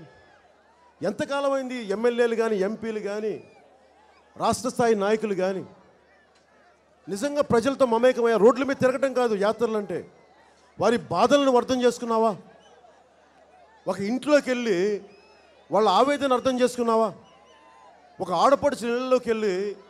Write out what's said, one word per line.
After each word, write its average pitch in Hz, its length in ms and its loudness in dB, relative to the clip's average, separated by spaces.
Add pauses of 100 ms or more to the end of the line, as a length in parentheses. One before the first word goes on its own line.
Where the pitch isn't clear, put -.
(1000)
ఎంతకాలం 277 500 -4
అయింది 262 240 -4
ఎమ్మెల్యేలు 233 600 0
కానీ, 220 200 0
ఎంపీలు 214 440 -4
కానీ, 202 440 -8 (920)
రాష్ట్ర 214 320 -2
స్థాయి 233 260 2
నాయకులు 208 380 -2
కానీ 185 320 -4 (1400)
నిజంగా 285 320 -4
ప్రజలతో 262 440 0
మమేకమయ్యా? 233 520 2
రోడ్ల 233 260 6
మీద 262 120 -2
తిరగటం 254 380 0
కాదు 240 220 0
యాత్రలు 220 420 0
అంటే, 170 340 -8 (680)
వారి 214 180 2
బాధలను 240 600 2
అర్థం 240 260 0
చేసుకున్నావా? 226 520 0 (1500)
ఒక 180 120 -6
ఇంట్లోకి 254 500 0
వెళ్ళి 208 540 -2 (680)
వాళ్ళ 202 180 2
ఆవేదన 254 440 2
అర్థం 247 260 0
చేసుకున్నావా? 233 540 0 (1080)
ఒక 180 100 -8
ఆడపడుచు 240 560 2
ఇళ్ళలోకి 247 420 0
వెళ్ళి 202 480 -2 (120)